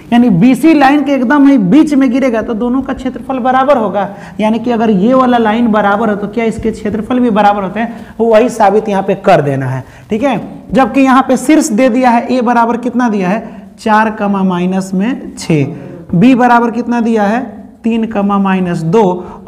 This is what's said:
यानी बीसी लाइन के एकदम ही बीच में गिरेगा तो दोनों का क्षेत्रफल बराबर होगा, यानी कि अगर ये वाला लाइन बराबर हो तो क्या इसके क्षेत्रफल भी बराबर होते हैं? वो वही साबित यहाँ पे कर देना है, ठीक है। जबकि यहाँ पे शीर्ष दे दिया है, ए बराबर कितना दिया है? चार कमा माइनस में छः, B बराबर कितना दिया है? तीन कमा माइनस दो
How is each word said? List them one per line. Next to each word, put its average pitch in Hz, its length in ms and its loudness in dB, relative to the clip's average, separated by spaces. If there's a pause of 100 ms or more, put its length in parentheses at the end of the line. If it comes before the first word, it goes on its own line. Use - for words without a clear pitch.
(120)
यानी 240 180 4
बीसी 254 440 4
लाइन 285 300 4
के 285 80 -2
एकदम 269 360 2
ही 277 120 4
बीच 285 340 2
में 269 160 2
गिरेगा 233 320 -2
तो 226 140 -6
दोनों 247 260 -2
का 269 100 -6
क्षेत्रफल 262 480 -8
बराबर 262 360 2
होगा, 202 400 -4 (240)
यानी 214 180 0
कि 240 120 -4
अगर 226 200 0
ये 214 240 2
वाला 254 240 4
लाइन 226 300 0
बराबर 208 420 0
हो 208 60 -2
तो 202 120 -8
क्या 233 180 -4
इसके 220 260 -4
क्षेत्रफल 220 480 -4
भी 247 120 2
बराबर 202 300 2
होते 190 180 -6
हैं? 233 260 -8 (120)
वो 226 80 0
वही 226 240 4
साबित 208 380 0
यहाँ 196 140 -2
पे 196 140 -2
कर 180 260 2
देना 135 240 -4
है, 131 180 -6 (260)
ठीक 214 120 -4
है। 247 500 -6
जबकि 247 280 2
यहाँ 262 220 4
पे 262 160 0
शीर्ष 311 320 2
दे 247 180 2
दिया 254 220 2
है, 233 180 0
ए 247 140 0
बराबर 226 360 0
कितना 240 300 -2
दिया 202 200 -2
है? 226 300 -6 (200)
चार 220 340 0
कमा 202 320 -2
माइनस 190 500 -2
में 208 420 -4
छः, 147 300 0 (480)
B 226 220 6
बराबर 240 340 2
कितना 233 300 -4
दिया 220 240 0
है? 214 160 -2 (440)
तीन 226 220 -2
कमा 202 340 0
माइनस 185 440 -2
दो 180 400 2 (240)